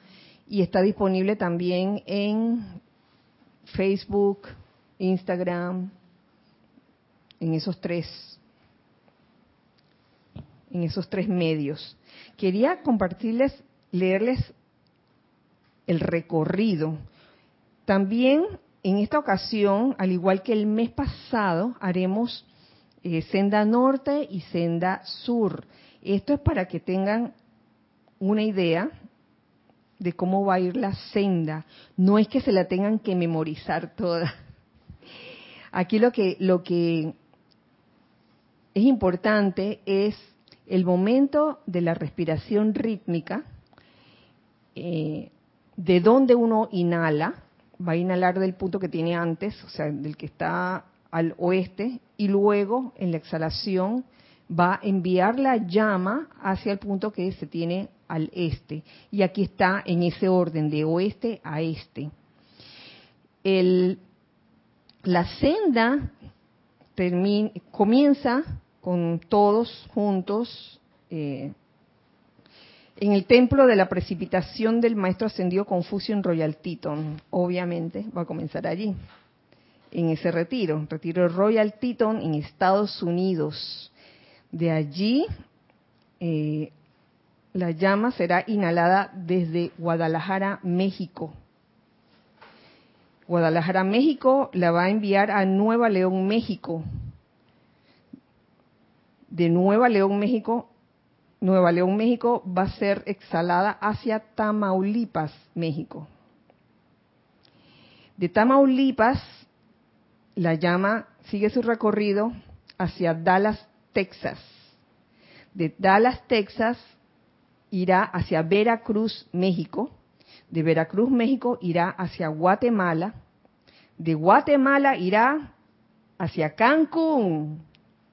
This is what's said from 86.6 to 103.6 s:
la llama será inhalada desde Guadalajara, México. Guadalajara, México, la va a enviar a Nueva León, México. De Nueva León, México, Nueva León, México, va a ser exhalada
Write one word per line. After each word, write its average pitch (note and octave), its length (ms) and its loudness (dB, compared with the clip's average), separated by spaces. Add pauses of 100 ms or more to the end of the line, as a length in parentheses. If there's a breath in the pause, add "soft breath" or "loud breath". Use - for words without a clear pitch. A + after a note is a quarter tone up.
la F3+ 180 -2
llama G3 400 2
será F3 360 0
inhalada F#3 680 2
desde F3 640 -2
Guadalajara, E3+ 840 -2
México. F3+ 720 -4 (2000 soft breath)
Guadalajara, E3+ 560 2
México, C4 640 2
la F3+ 200 2
va F3 120 2
a F#3 60 2
enviar G3+ 420 2
a G3 140 2
Nueva G#3+ 420 2
León, F#3+ 400 2
México. G3 560 -4 (2500 soft breath)
De E3+ 180 0
Nueva F#3+ 400 4
León, G3+ 320 2
México, A3+ 460 -2 (760)
Nueva F#3 300 4
León, F3+ 240 2
México, A#3 500 0
va F#3 180 -2
a G3+ 80 -2
ser G3+ 340 -2
exhalada F3+ 640 -2